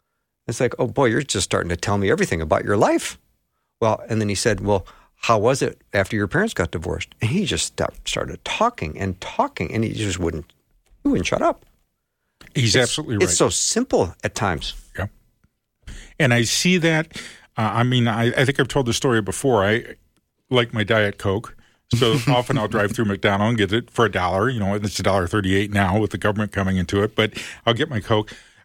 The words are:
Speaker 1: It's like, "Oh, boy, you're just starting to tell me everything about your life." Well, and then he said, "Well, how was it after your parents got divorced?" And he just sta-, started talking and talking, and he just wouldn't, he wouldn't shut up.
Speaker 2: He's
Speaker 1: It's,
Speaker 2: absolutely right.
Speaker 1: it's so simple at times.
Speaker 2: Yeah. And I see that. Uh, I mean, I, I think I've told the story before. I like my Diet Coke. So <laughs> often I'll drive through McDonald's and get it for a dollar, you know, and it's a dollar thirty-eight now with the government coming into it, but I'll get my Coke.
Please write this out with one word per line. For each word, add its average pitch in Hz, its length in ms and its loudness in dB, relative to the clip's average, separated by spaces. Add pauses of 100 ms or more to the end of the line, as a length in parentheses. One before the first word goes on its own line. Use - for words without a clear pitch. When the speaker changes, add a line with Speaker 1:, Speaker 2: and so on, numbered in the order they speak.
(460)
Speaker 1:
It's 117 140 -6
like, 120 180 0
"Oh, 127 80 0
boy, 127 200 0
you're 123 160 2
just 107 220 -2
starting 92 260 -2
to 85 60 -2
tell 104 220 -2
me 98 120 2
everything 147 300 0
about 80 240 0
your 101 140 0
life." 277 400 0 (600)
Well, 110 280 0
and 110 120 0
then 104 100 0
he 101 40 -2
said, 101 260 0
"Well, 101 260 0 (300)
how 113 220 2
was 127 240 2
it - 180 -4 (120)
after 101 240 0
your 101 120 0
parents 208 260 0
got 85 160 -2
divorced?" 82 500 -6
And 110 100 0
he 190 160 0
just - 200 -2
sta-, - 220 -4 (160)
started - 400 -6
talking 208 540 -2
and 95 220 -6
talking, - 540 -4
and 113 100 0
he 104 80 -4
just 101 260 -4
wouldn't, 80 340 -4 (500)
he 285 60 0
wouldn't - 180 0
shut - 160 0
up. 330 220 -2 (920)
Speaker 2:
He's 113 200 2
Speaker 1:
It's, 127 80 6
Speaker 2:
absolutely 123 340 -2
right. 95 80 4
Speaker 1:
it's 90 120 0
so 139 140 4
simple 214 640 0 (100)
at 104 100 -4
times. - 400 -2 (240)
Speaker 2:
Yeah. 98 80 -4 (1120)
And 120 140 4
I 120 100 4
see 180 360 2
that. 160 380 0 (400)
Uh, 107 180 0
I 117 80 2
mean, 123 260 2
I, 117 240 0
I 139 120 2
think 139 160 0
I've 135 80 2
told 135 180 0
the 117 60 0
story 117 300 2
before. 110 420 2
I - 320 -2 (540)
like 120 220 2
my 107 120 -2
Diet 107 340 2
Coke. 101 380 -4 (380)
So 117 280 4
<laughs> 147 60 0
often 123 300 2
I'll 107 100 -2
drive 104 240 0
through 117 140 -2
McDonald's 101 440 2
and 117 80 0
get 95 140 2
it 117 180 -2
for 120 140 2
a 98 60 2
dollar, 92 380 0
you 123 120 -2
know, 98 140 0
and 104 100 -4
it's 101 140 -4
a 101 40 -4
dollar 95 240 2
thirty-eight 98 460 0
now 101 260 2
with 104 120 0
the - 80 -8
government 104 340 -2
coming 95 240 0
into 98 260 0
it, 110 120 -2
but 110 180 0 (340)
I'll 117 80 4
get 143 140 -2
my 113 120 -4
Coke. 107 320 0 (320)